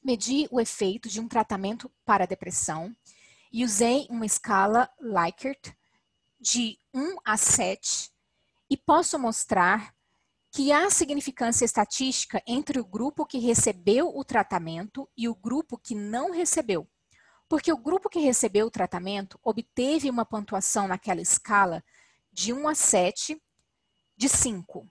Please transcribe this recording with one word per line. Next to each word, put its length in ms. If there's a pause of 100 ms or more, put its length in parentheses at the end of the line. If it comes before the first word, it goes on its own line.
Medi 480
o 80
efeito 480
de 140
um 80
tratamento 600 (140)
para 220
a 20
depressão 680 (560)
e 140
usei 460
uma 160
escala 640 (100)
Likert 760 (640)
de 400 (160)
um 300
a 140
sete 760 (580)
e 60
posso 420
mostrar 760 (540)
que 220
há 180
significância 760
estatística 800
entre 320
o 60
grupo 420
que 100
recebeu 800
o 60
tratamento 920
e 140
o 60
grupo 420
que 160
não 380
recebeu. 560 (600)
Porque 240
o 60
grupo 320
que 100
recebeu 460
o 60
tratamento 720
obteve 680
uma 160
pontuação 640
naquela 340
escala 600 (480)
de 220
um 140
a 60
sete, 680 (760)
de 120
cinco. 640